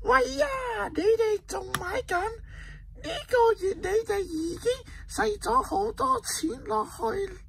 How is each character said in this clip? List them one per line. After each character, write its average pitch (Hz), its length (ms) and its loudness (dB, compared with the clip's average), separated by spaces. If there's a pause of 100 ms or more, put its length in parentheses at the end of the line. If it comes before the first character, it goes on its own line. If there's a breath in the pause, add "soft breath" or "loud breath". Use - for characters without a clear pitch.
喂 269 360 4
呀， 587 100 4 (480)
你 302 80 0
哋 440 440 4
仲 381 200 -6 (140)
買 370 220 -4
緊？ 359 180 0
呢 - 880 -10 (180)
個 466 320 6
月 381 140 0
你 349 140 -4 (160)
哋 427 160 0
已 339 360 -4
經 480 160 0 (340 loud breath)
使 - 160 -4 (160)
咗 247 240 2
好 403 300 0
多 262 280 2
錢 - 300 -4 (140)
落 220 200 0
去。 381 540 -4 (100)